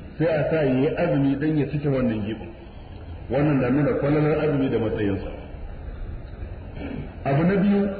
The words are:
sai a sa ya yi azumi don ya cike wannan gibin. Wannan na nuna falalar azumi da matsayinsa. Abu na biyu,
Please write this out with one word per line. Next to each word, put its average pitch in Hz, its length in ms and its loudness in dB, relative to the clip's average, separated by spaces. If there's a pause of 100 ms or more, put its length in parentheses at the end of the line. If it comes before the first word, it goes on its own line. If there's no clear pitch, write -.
(180)
sai 156 100 2
a 151 220 2
sa 160 140 2
ya 131 100 4
yi 131 220 4
azumi 143 420 2
don 156 200 0
ya 135 100 2
cike 147 220 -2
wannan 120 340 2
gibin. 110 260 -6 (800)
Wannan 143 300 4
na 123 100 2
nuna 139 300 4
falalar 151 440 2
azumi 139 260 2
da 117 100 2
matsayinsa. 104 520 -2 (1900)
Abu 139 200 2
na 196 120 4
biyu, 202 260 4 (180)